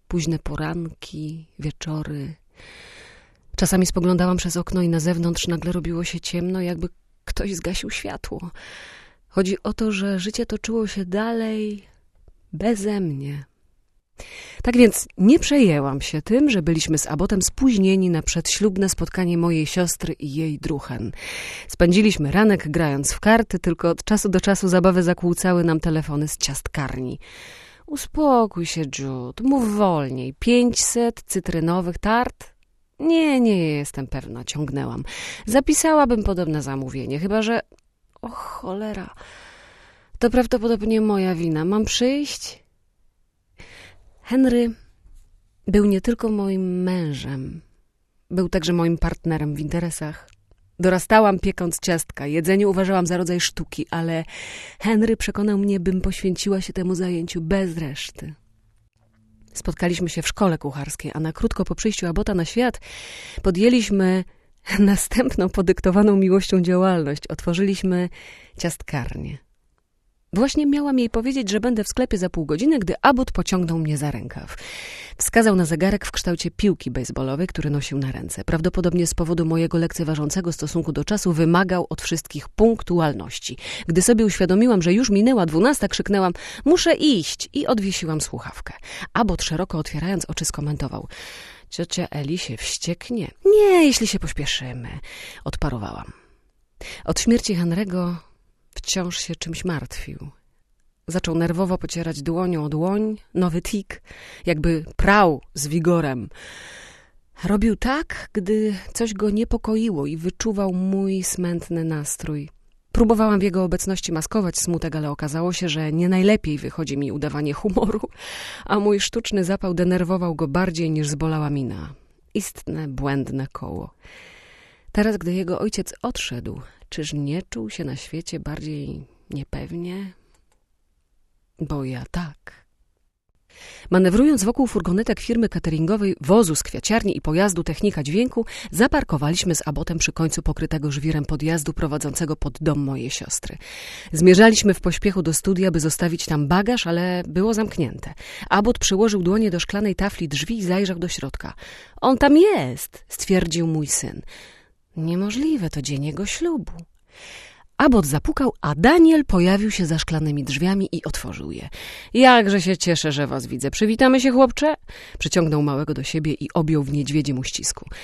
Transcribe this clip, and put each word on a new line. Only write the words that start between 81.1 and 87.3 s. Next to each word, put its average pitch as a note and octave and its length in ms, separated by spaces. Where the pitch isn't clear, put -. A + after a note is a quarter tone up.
wymagał E3+ 560
od - 120
wszystkich - 480
punktualności. E3+ 1080
Gdy E3+ 140
sobie A3+ 240
uświadomiłam, G3 560
że F3 120
już A#3+ 160
minęła G#3 360
dwunasta, G3 420
krzyknęłam: F#3+ 460
„Muszę E4 300
iść”, - 580